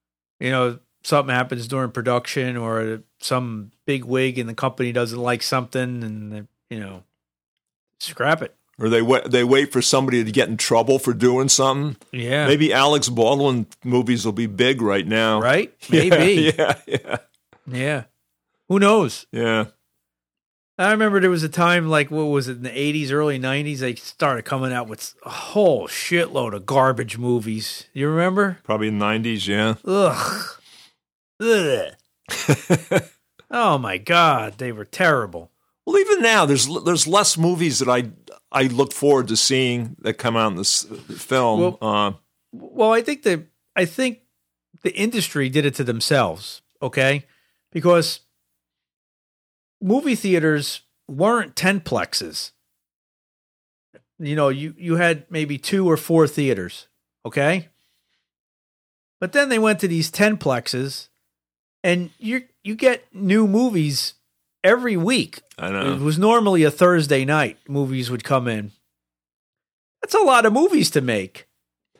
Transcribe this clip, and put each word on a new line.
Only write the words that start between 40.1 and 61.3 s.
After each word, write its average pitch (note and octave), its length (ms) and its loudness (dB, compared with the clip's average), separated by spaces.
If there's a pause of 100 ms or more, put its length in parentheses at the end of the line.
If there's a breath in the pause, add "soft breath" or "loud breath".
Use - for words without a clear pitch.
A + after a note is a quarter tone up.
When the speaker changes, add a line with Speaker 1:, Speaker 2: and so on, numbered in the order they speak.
Speaker 2:
come A#2 220 -2
out A2 160 2
in E2+ 40 -8
this - 280 -2
film. A#2 760 -2
Speaker 1:
Well, F3+ 220 -2
Speaker 2:
Uh, G#2 300 0 (400)
Speaker 1:
well, - 400 0
I A3+ 100 2
think C#4+ 220 -6
that, E3+ 180 0 (320)
I F#3 120 0
think B3 340 -4 (640)
the - 120 -4
industry G3 520 -2
did C#3+ 180 0
it C3+ 80 -2
to C#3 100 -4
themselves, A2+ 800 -2 (180)
okay? C#3 440 0 (480)
Because E3+ 480 2 (1600)
movie B3+ 320 2
theaters D#3+ 680 0 (260)
weren't G3 480 0
ten-plexes. G#2 960 -4 (1700)
You D3 160 -4
know, D3 140 2
you, D3 280 -6
you E3+ 160 -2
had E3+ 340 0
maybe D3+ 300 -6
two F#3+ 320 0
or D#3+ 60 4
four D#3+ 320 2
theaters, A#2 580 -4 (400)
okay? D3+ 400 -2 (1500)
But F#3 120 -8
then C#4+ 160 2
they A#3+ 100 2
went A3 220 2
to G3 80 -2
these E3 220 -2
ten-plexes, C3+ 960 -2 (760)